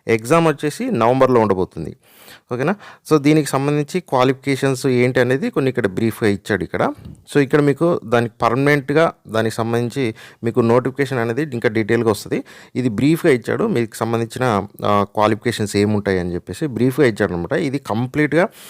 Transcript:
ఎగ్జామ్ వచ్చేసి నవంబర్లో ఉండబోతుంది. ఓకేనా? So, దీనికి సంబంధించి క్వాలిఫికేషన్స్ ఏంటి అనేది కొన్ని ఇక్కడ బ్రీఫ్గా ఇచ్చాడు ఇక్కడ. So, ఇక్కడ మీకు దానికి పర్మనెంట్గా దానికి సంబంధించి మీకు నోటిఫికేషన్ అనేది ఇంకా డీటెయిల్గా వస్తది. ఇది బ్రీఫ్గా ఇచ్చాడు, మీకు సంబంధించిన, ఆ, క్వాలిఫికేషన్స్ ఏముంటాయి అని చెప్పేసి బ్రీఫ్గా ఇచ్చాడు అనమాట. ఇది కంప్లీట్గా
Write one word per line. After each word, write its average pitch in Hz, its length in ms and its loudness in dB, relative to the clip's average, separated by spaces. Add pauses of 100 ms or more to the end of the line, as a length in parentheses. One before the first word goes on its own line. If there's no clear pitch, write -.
ఎగ్జామ్ 120 400 2
వచ్చేసి 151 420 -4
నవంబర్లో 127 500 4
ఉండబోతుంది. 92 560 -2 (560)
ఓకేనా? 139 240 -2 (340)
So, 156 80 6
దీనికి 147 300 2
సంబంధించి 147 520 -2
క్వాలిఫికేషన్స్ 131 840 0
ఏంటి 127 340 2
అనేది 135 300 0
కొన్ని 139 180 -2
ఇక్కడ 123 180 -2
బ్రీఫ్గా 104 440 -2
ఇచ్చాడు 101 320 -4
ఇక్కడ. 117 300 -4 (420)
So, 147 40 4
ఇక్కడ 143 220 2
మీకు 147 440 0
దానికి 117 380 0
పర్మనెంట్గా 143 720 2 (160)
దానికి 110 260 -2
సంబంధించి 117 600 -2 (300)
మీకు 117 160 0
నోటిఫికేషన్ 127 580 0
అనేది 117 240 -2
ఇంకా 123 260 -4
డీటెయిల్గా 113 420 0
వస్తది. 143 340 -4 (320)
ఇది 123 120 -2
బ్రీఫ్గా 143 440 2
ఇచ్చాడు, 120 320 -2
మీకు 123 320 -2
సంబంధించిన, 113 720 -2 (160)
ఆ, 104 300 2
క్వాలిఫికేషన్స్ 107 640 0
ఏముంటాయి 101 420 2
అని 87 160 -4
చెప్పేసి 90 320 -8
బ్రీఫ్గా 131 400 2
ఇచ్చాడు 104 260 0
అనమాట. 87 200 -4
ఇది 143 260 -2
కంప్లీట్గా 143 720 -2 (220)